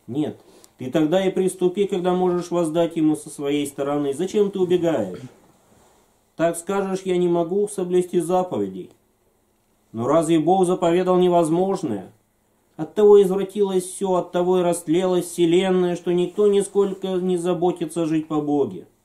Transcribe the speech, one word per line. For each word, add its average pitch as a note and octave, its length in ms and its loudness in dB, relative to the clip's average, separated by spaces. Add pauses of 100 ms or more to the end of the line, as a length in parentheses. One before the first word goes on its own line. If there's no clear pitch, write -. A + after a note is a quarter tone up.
Нет, C3 340 -6 (380)
ты B2+ 120 -8
тогда D#3+ 360 2
и F#3 40 0
приступи, F#3 540 0
когда F3+ 300 -2
можешь F3+ 360 -2
воздать E3+ 460 0
ему D#3 180 2
со D3 140 -12
своей C#3+ 380 -4
стороны. C#3+ 480 -4
Зачем G3 360 0
ты G3 80 -8
убегаешь? D#3+ 600 0 (1120)
Так E3 220 0
скажешь: F#3+ 480 -4
«Я F3+ 140 -2
не F3 100 2
могу F3 400 0
соблюсти F3+ 520 -2
заповедей». G#2 680 -2 (1040)
Но A#2 160 -6
разве D#3+ 320 2
Бог F3+ 260 4
заповедал F3+ 520 0
невозможное? E3+ 960 0 (640)
Оттого G3+ 460 6
извратилось F#3+ 640 0
всё, F#3 320 -4
оттого F3 420 0
и F3+ 40 2
растлелась F3 640 0
вселенная, F3+ 680 2
что F3 180 -4
никто F3+ 360 0
нисколько G3 640 0
не F#3 240 -2
заботится E3+ 680 -2
жить D#3 220 -2
по D3+ 140 -2
Боге. C#3 480 -2 (160)